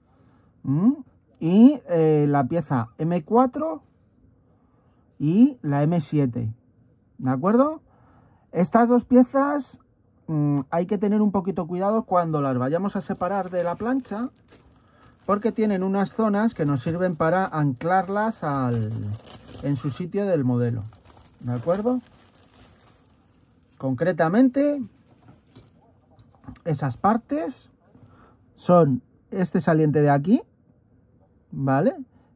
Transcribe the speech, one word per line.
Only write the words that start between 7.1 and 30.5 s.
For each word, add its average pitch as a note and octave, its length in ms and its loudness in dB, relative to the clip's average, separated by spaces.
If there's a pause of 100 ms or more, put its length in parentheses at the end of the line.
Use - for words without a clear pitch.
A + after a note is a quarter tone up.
¿de B2+ 140 -4
acuerdo? A#3 500 0 (720)
Estas A3+ 360 2
dos B3 160 2
piezas, C4+ 760 2 (480)
mm, D3 320 0 (100)
hay F3 160 -2
que G#3 100 -2
tener G#3 240 0
un G#3+ 100 2
poquito F#3 360 -4
cuidado G3 380 -2
cuando E3 360 0
las C3+ 160 0
vayamos D#3+ 400 -2
a G3 60 -6
separar F#3 480 -4
de F3+ 120 -2
la F3 120 -4
plancha, A#3+ 560 -6 (960)
porque G#3 260 -2
tienen G#3 300 0
unas G3 320 -2
zonas A3 400 0
que E3 100 -4
nos C#3+ 160 0
sirven F3 360 -2
para E3+ 280 0
anclarlas F3+ 1000 -2
al, B2 460 -2 (720)
en C#3+ 140 -2
su D3 140 -6
sitio F3+ 340 -6
del E3+ 200 0
modelo, A#2+ 400 -2 (560)
¿de B2 120 -6
acuerdo? G3+ 480 -2 (1800)
Concretamente, F#3 1080 0 (1800)
esas D3 320 -4
partes C4+ 760 -4 (840)
son D#3+ 480 4 (280)
este F#3+ 300 -2
saliente D#3 400 2
de D3 80 4
aquí, D3 320 2 (1120)